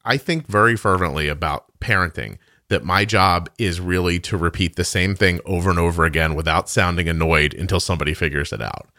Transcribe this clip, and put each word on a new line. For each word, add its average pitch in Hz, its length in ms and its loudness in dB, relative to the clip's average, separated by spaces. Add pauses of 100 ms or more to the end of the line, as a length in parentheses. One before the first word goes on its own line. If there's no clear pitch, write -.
I 120 120 2
think 165 300 -4
very 107 300 4
fervently 87 520 0
about 73 380 -4 (140)
parenting, 90 580 -2 (300)
that 92 160 0
my 92 200 2
job 95 540 2
is 90 220 -2
really 90 400 0
to - 180 -4
repeat 87 380 0
the 90 80 -2
same 95 300 0
thing 90 300 2
over 90 260 -2
and 87 80 2
over 85 260 2
again 80 300 2
without 80 360 0
sounding 87 380 0
annoyed 80 460 2
until 95 240 -2
somebody 73 360 -2
figures 71 380 -4
it 55 100 -8
out. - 260 -10 (100)